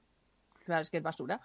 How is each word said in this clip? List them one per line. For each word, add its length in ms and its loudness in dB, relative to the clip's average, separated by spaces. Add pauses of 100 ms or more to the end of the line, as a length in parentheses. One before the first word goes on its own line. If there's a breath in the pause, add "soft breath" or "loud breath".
(640)
Claro, 180 2
es 80 -6
que 80 0
es 40 -4
basura. 420 -2